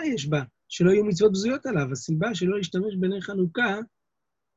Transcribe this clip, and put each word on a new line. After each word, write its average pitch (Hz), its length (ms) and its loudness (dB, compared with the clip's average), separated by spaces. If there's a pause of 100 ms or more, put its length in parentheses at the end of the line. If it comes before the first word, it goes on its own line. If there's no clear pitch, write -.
(140)
יש 143 140 -4
בה, 147 160 -2 (240)
שלא 180 240 4
יהיו 208 140 4
מצוות 208 260 4
בזויות 226 340 -2
עליו. 151 260 -2
הסיבה 160 440 -2
שלא 185 220 0
להשתמש 190 380 -4
בנר 185 260 -2
חנוכה 196 540 -2 (800)